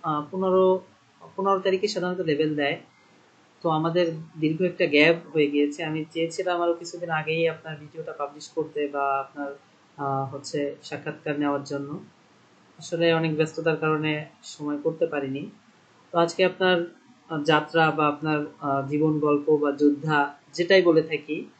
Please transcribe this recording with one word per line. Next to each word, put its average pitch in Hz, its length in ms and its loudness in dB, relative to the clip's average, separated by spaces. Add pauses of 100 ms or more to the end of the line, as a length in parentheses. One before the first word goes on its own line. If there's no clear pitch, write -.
আহ, 151 280 -4
পনেরো, 185 480 4 (560)
পনেরো 196 240 2
তারিখে 190 280 0
সাধারণত 180 320 -4
লেভেল 156 360 0
দেয়। 147 260 -2 (800)
তো 170 80 -2
আমাদের 165 420 2 (280)
দীর্ঘ 160 220 0
একটা 180 240 0
গ্যাপ 151 300 6 (180)
হয়ে 151 140 4
গিয়েছে। 143 360 0
আমি 156 300 -4
চেয়েছিলাম 170 480 -2
আরো 170 120 2
কিছুদিন 170 360 -8
আগেই 160 400 0
আপনার 160 280 -10
ভিডিওটা 151 360 -14
পাবলিশ 147 360 -10
করতে 151 380 -4
বা 139 320 -2
আপনার, 139 360 -10 (420)
আহ, 135 360 -4
হচ্ছে 143 500 -6
সাক্ষাৎকার 147 560 -8
নেওয়ার 143 240 -2
জন্য। 143 360 -8 (800)
আসলে 165 340 2
অনেক 160 220 0
ব্যস্ততার 156 420 0
কারণে 156 480 0 (180)
সময় 147 340 -6
করতে 160 280 -2
পারিনি। 143 440 -6 (640)
তো 170 80 0
আজকে 170 260 2
আপনার, 185 360 2 (480)
আহ, 160 140 -6
যাত্রা 156 480 4
বা 151 160 2
আপনার, 147 380 -2 (160)
আহ, 139 260 -2
জীবন 151 320 2
গল্প 147 380 2
বা 143 140 0
যোদ্ধা 143 640 2 (180)
যেটাই 180 280 6
বলে 160 200 6
থাকি 156 440 -6 (140)